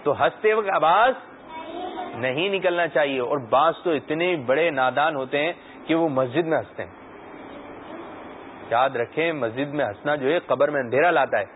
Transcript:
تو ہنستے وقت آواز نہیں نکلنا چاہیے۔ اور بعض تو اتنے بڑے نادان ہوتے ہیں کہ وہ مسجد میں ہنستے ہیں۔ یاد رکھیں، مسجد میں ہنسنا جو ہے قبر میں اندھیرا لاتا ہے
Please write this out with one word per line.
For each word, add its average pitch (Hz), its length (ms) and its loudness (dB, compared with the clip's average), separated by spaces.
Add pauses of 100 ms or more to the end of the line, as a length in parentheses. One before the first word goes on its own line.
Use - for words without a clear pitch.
تو 135 200 0
ہنستے 214 300 2
وقت 214 160 0
آواز 185 440 4 (1000)
نہیں 131 340 -2
نکلنا 175 380 0
چاہیے۔ 143 320 2
اور 123 180 0
بعض 135 360 4 (100)
تو 175 80 0
اتنے 160 440 0
بڑے 143 340 2
نادان 139 460 0
ہوتے 131 220 -4
ہیں 156 160 0 (340)
کہ 156 80 2
وہ 165 140 2
مسجد 131 360 0
میں 156 120 0
ہنستے 107 260 -6
ہیں۔ 87 80 -12 (1800)
یاد 127 200 2
رکھیں، 135 420 -2
مسجد 135 420 -4
میں 143 120 0
ہنسنا 127 300 -2
جو 143 180 0
ہے 175 60 2
قبر 139 300 2
میں 147 120 0
اندھیرا 131 300 4
لاتا 127 280 2
ہے 98 60 -2 (100)